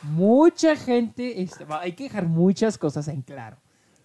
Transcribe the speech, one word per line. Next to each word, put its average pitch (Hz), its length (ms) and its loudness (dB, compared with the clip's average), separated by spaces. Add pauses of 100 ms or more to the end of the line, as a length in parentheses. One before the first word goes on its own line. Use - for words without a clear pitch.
mucha 247 720 4
gente, 240 680 -4
este, 156 240 -10
va, 151 160 -6
hay 180 100 -6
que 262 120 -12
dejar 208 220 -6
muchas 185 520 2
cosas 151 300 -4
en 139 120 -8
claro. 127 380 -16 (460)